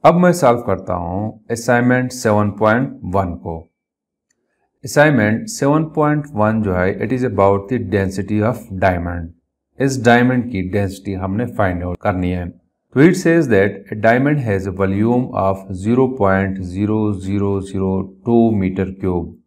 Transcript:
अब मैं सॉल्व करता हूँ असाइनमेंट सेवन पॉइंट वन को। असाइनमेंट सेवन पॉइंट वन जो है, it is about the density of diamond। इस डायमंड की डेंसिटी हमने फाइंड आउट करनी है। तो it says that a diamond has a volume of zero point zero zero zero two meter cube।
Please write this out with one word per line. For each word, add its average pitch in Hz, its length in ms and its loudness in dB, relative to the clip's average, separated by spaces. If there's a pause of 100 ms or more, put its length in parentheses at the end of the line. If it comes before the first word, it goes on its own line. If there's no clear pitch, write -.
अब 165 120 6
मैं 180 160 4
सॉल्व 123 340 2
करता 92 280 -4
हूँ 90 560 -6
असाइनमेंट 123 600 0
सेवन 104 460 0
पॉइंट 113 320 2 (240)
वन 95 220 0
को। 85 200 -10 (1300)
असाइनमेंट 120 640 2
सेवन 151 360 0 (100)
पॉइंट 147 400 0
वन 107 280 2
जो 98 120 -2
है, 95 240 0
it 117 140 -4
is 127 120 -2
about 98 480 2
the 123 60 -2 (160)
density 98 440 -2 (120)
of - 100 -6 (220)
diamond। 87 440 -2 (520)
इस 131 260 0
डायमंड 123 480 4
की 95 180 -2
डेंसिटी 98 440 -4
हमने 98 320 -4 (100)
फाइंड 90 260 0
आउट 90 200 -6
करनी 92 280 -2
है। 90 180 -4
तो - 540 -4
it 180 160 6
says 165 320 2
that 101 420 2
a 107 120 -8
diamond 135 420 4
has 98 240 -2
a - 80 -8
volume 107 480 0 (140)
of 95 260 -2 (140)
zero 120 260 2 (140)
point 95 460 0
zero 101 340 -2 (240)
zero 101 260 -2 (120)
zero 95 280 -4 (360)
two 117 140 4 (200)
meter 92 260 -2 (160)
cube। 87 320 -4 (120)